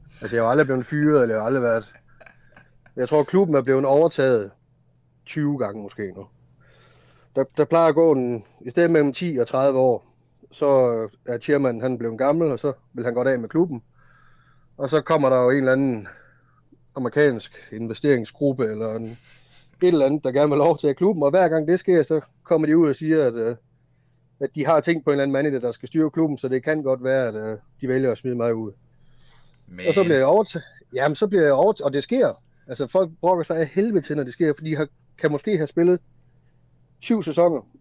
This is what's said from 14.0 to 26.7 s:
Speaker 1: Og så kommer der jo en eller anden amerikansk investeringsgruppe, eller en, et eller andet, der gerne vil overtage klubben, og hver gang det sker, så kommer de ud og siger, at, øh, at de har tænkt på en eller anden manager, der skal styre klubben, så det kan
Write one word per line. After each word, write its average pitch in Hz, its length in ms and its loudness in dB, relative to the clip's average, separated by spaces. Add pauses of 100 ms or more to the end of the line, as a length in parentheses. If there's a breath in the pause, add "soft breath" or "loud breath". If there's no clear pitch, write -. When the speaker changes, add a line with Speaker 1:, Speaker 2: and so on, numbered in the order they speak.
Speaker 1:
Og 139 120 -6
så 151 120 0
kommer 147 280 0
der 127 120 4
jo 123 80 4
en 135 80 2
eller 131 140 2
anden 131 360 0 (880 loud breath)
amerikansk 131 560 -2 (200)
investeringsgruppe, 123 960 -2
eller 110 300 -6
en, 113 100 -10 (760 soft breath)
et 180 60 4
eller 156 180 4
andet, 143 180 0
der 131 80 -4
gerne 147 200 2
vil 143 100 2
overtage 156 320 2
klubben, 175 300 0
og 139 60 4
hver 156 180 4
gang 156 200 -2
det 180 120 2
sker, 175 240 2
så 156 180 -2 (220)
kommer 156 240 0
de 156 100 4
ud 165 120 4
og 135 60 -2
siger, 156 320 0
at, 113 80 -2
øh, 117 200 -4 (840)
at 139 160 -4
de 147 100 -4
har 156 140 4
tænkt 165 260 -2
på 156 40 0
en 147 40 4
eller 139 100 0
anden 139 100 -2
manager, 139 260 -2
der 120 120 -4
skal - 160 -14
styre 156 240 0
klubben, 151 260 -2
så 135 100 -6
det 127 160 -4
kan 156 200 -2